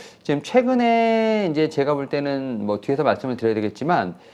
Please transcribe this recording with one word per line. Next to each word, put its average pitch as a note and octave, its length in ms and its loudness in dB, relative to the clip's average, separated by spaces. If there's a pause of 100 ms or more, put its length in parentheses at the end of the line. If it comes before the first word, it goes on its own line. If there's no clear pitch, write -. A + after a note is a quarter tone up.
(220)
지금 D3 200 -2
최근에 A3+ 1080 2
이제 D3+ 180 2
제가 D3 260 0
볼 C#3 140 -4
때는 C3+ 580 -4
뭐 G#2 140 -2
뒤에서 C#3 220 -2
말씀을 B2 340 0
드려야 A2+ 180 0
되겠지만 G#2+ 600 -2 (200)